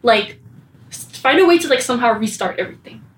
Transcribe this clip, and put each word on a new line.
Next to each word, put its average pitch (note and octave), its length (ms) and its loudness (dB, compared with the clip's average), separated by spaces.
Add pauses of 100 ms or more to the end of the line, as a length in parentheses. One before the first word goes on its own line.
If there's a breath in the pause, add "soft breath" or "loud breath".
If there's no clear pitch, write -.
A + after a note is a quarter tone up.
like, G#3+ 360 0 (500)
s-, - 280 -20
find C#4+ 220 2
a F#4+ 60 6
way E4+ 120 6
to, E4+ 100 -2
like, B3+ 140 0
somehow A#3+ 320 0
restart G#3 460 -6
everything. - 440 -12 (140)